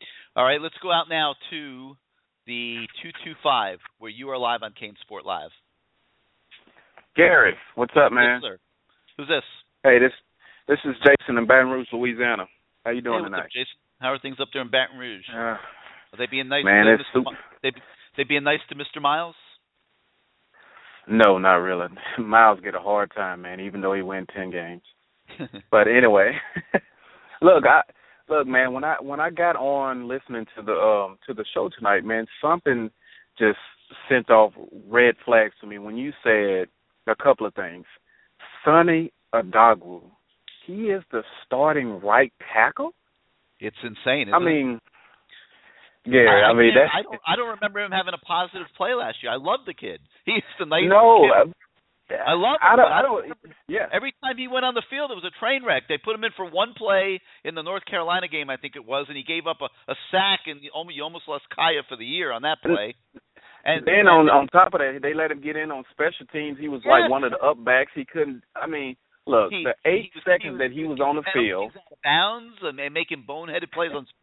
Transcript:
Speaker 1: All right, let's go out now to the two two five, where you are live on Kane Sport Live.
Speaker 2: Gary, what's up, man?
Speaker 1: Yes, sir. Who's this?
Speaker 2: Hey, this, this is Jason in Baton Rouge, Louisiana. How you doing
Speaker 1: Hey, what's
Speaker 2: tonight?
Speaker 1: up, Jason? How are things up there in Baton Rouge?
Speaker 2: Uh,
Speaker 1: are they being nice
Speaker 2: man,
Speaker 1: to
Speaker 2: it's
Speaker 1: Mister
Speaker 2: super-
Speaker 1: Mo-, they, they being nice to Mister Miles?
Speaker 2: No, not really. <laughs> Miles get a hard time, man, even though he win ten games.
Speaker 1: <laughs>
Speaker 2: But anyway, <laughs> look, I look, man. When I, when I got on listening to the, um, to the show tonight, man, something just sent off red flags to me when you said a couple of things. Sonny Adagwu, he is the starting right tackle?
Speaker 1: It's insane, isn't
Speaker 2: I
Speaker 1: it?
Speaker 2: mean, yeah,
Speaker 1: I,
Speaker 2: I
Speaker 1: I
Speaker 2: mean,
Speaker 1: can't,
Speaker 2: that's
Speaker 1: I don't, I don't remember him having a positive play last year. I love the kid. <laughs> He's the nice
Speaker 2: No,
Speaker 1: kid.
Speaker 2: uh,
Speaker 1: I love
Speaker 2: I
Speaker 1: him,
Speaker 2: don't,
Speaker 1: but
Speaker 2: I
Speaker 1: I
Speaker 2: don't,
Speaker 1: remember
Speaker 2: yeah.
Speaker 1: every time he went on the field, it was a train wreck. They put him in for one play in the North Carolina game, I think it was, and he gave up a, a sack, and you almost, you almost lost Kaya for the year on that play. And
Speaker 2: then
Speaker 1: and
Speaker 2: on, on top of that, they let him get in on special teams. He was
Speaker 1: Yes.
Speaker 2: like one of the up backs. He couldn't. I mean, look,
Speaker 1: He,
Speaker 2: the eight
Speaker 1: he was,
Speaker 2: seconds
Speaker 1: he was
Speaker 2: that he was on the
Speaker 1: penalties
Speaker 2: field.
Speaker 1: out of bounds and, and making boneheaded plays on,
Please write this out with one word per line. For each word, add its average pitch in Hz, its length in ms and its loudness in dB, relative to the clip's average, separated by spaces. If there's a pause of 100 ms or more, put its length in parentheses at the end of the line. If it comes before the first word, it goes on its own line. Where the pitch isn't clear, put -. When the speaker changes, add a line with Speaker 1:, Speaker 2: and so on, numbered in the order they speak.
(360)
Speaker 1:
All - 100 2
right, 143 160 0
let's 165 200 -12
go 185 100 -6
out 165 180 0
now 156 260 -4 (160)
to 139 440 -16 (520)
the 120 400 -12 (160)
two 170 80 -18 (120)
two 160 100 -16 (100)
five, 120 340 0 (220)
where 110 100 -18
you 123 220 -16
are 131 60 -8
live 120 260 -4
on 107 140 -14
Kane 107 260 -18
Sport 98 220 -16
Live. 82 260 -10 (1600)
Speaker 2:
Gary, 151 380 6 (220)
what's 120 200 -6
up, 143 160 6
man? 123 300 2
Speaker 1:
Yes, 113 100 -12
sir. 92 60 -18 (600)
Who's 143 100 -14
this? 147 160 -2 (400)
Speaker 2:
Hey, 127 160 8
this, 127 120 2 (560)
this 143 180 0
is 135 180 -6
Jason 139 340 4
in 117 100 0
Baton 127 220 6
Rouge, 131 220 -6
Louisiana. 117 540 -4 (400)
How 117 60 -6
you 123 100 -6
doing 117 160 -4
Speaker 1:
Hey, 107 60 -4
what's 98 80 -10
Speaker 2:
tonight? 92 140 -8
Speaker 1:
up, - 60 -20
Jason? 127 260 -10 (220)
How 131 140 -4
are 135 60 -8
things 135 220 -14
up 139 120 -8
there 135 80 -6
in 123 100 -10
Baton 131 260 -2
Rouge? 117 360 -14
Speaker 2:
Uh, 117 40 -12 (200)
Speaker 1:
are - 600 -20
they 120 120 -6
being 131 180 -8
nice 139 160 -2
Speaker 2:
man, 101 220 6
Speaker 1:
to 113 80 8
Speaker 2:
it's 139 80 2
Speaker 1:
Mister - 180 -4
Speaker 2:
super- 127 120 -6
Speaker 1:
Mo-, - 320 -20
they, 131 80 -2 (460)
they 139 60 -2
being 143 200 -2
nice 147 160 0 (100)
to 156 60 -14
Mister 143 240 -14
Miles? 156 360 -2 (1700)
Speaker 2:
No, 104 300 4
not 92 180 4
really. 90 320 -2 (160)
<laughs> - 160 -12
Miles 110 440 4
get 98 120 -10
a 92 40 -6
hard 101 360 -2
time, 92 260 -8
man, 90 180 -14
even 98 220 -12
though 95 120 -2
he 98 80 -6
win 95 240 -10 (100)
ten 92 160 -10
games. 87 300 -12 (580)
Speaker 1:
<laughs> - 100 -12 (220)
Speaker 2:
But 104 160 6
anyway, 113 460 4 (400)
<laughs> - 680 -10
look, 165 240 6
I 143 160 6 (480)
look, 147 160 0
man. 127 280 0
When 131 100 -8
I, 156 180 -4
when 139 200 -10
I 165 80 -2
got 170 260 -2
on 135 520 -4
listening 120 380 -10 (100)
to 117 60 -18
the, 107 120 -4
um, 98 520 0
to 135 80 -12
the 107 200 -10
show - 220 -4
tonight, 101 280 0
man, 113 220 -4 (160)
something 139 500 -2 (480)
just 107 180 2 (520)
sent 123 200 0
off 110 220 6 (380)
red 120 260 4 (100)
flags 113 360 2
to 107 60 -18
me 104 120 -16
when 107 180 -14
you 139 140 -8 (120)
said 101 440 0 (400)
a 110 80 0
couple 123 320 -2
of 95 80 -10
things. 87 300 -14 (800)
Sonny 165 460 4 (220)
Adagwu, 95 680 2 (640)
he 208 240 -8
is 190 100 -4 (100)
the 117 100 -6 (240)
starting 127 560 -2
right 113 320 2 (200)
tackle? 135 380 0 (680)
Speaker 1:
It's 107 240 -12
insane, 123 440 -2
isn't 101 60 -4
Speaker 2:
I 160 40 4
Speaker 1:
it? 175 80 0
Speaker 2:
mean, 139 340 -2 (1300)
yeah, 123 220 6
Speaker 1:
I, 104 220 6
Speaker 2:
I - 20 4
Speaker 1:
I - 20 4
Speaker 2:
mean, 117 200 6
Speaker 1:
can't, 131 180 6
Speaker 2:
that's - 20 -
Speaker 1:
I 180 100 -2
don't, - 220 -14
I 175 120 -2
don't 233 180 -6
remember 202 240 -6
him 202 120 -6
having 185 220 -6
a - 120 -14
positive 180 500 -6
play 202 180 -2
last 233 300 -6
year. 120 80 -6
I 123 60 -4
love 185 280 -4
the - 80 -12
kid. 87 280 -14 (120)
<laughs> - 120 -18
He's 214 180 -4 (160)
the 185 60 -6
nice 160 220 0
Speaker 2:
No, 214 360 8
Speaker 1:
kid. 135 80 6
Speaker 2:
uh, 113 220 4 (580)
Speaker 1:
I - 240 -2
love 240 240 0
Speaker 2:
I 262 160 6
Speaker 1:
him, - 80 6
Speaker 2:
don't, 220 60 6
Speaker 1:
but - 20 -2
Speaker 2:
I 165 80 2
Speaker 1:
I - 80 0
Speaker 2:
don't, 240 160 -4
Speaker 1:
remember 156 240 -18 (220)
Speaker 2:
yeah. 196 240 -6
Speaker 1:
every 247 260 -4
time 262 160 -8
he 254 160 -12
went 254 160 -2
on 254 80 -4
the 226 140 -6
field, 277 220 -8
it 226 40 -12
was 175 80 -16
a 180 160 -10
train 240 240 -4
wreck. 165 240 -2
They 156 80 -4
put 208 180 -8
him 220 120 -8
in 220 100 -4
for 190 80 -10
one 190 320 -4
play 196 460 -2 (240)
in 160 100 -10
the 160 80 -10
North 190 240 -10
Carolina 180 400 -4
game, 151 220 -8
I 131 80 -6
think 139 180 -16
it 135 80 -18
was, 135 240 -6
and 147 80 -14
he 139 80 -14
gave 160 240 -8
up 160 160 -8
a, 131 80 -10 (160)
a 135 80 -8 (160)
sack, 190 300 0 (100)
and 143 100 -16
you 143 140 -20
almost, 160 220 -14
you 143 100 -10
almost 170 220 -16
lost 143 160 -10 (100)
Kaya 160 320 -2
for 131 80 -12
the 113 80 -16
year 143 300 -6
on 117 80 -8
that 151 200 -4
play. 113 340 -4 (680)
And 156 240 -2
Speaker 2:
then 202 160 4
Speaker 1:
and 196 60 8
Speaker 2:
on, 160 180 8
on 143 240 4
top 185 220 4
of 180 100 0
that, 135 180 -4
they 143 120 -4
let 156 180 -4
him 147 80 -10
get 151 160 -10
in 156 160 -8
on 131 200 -12
special 165 420 -6
teams. 151 260 -10
He 151 80 -10
was 139 160 -10
Speaker 1:
Yes. - 80 2
Speaker 2:
like 120 180 4
one 135 140 -2
of 123 80 -2
the 123 80 -8
up 127 240 -2
backs. 127 320 0
He 143 80 -10
couldn't. 139 400 -8 (160)
I 135 80 -8
mean, 143 300 -10 (280)
look, 113 260 2
Speaker 1:
He, 180 120 -8
Speaker 2:
the 127 140 -4 (100)
eight 185 240 -2
Speaker 1:
he - 80 -20
was, - 80 -14
Speaker 2:
seconds 180 160 2
Speaker 1:
he 160 80 -10
was 123 160 -12
Speaker 2:
that 123 80 -6
he 156 80 -8
was 147 160 -8
on 139 160 0
the 151 80 -6
Speaker 1:
penalties 123 240 -2
Speaker 2:
field. 98 320 -6
Speaker 1:
out - 160 -20
of - 80 -20
bounds 214 600 -2
and, 147 180 -10
and 143 120 -10
making 160 300 -8
boneheaded 156 480 -12
plays 165 240 -6
on, 139 80 -10 (200)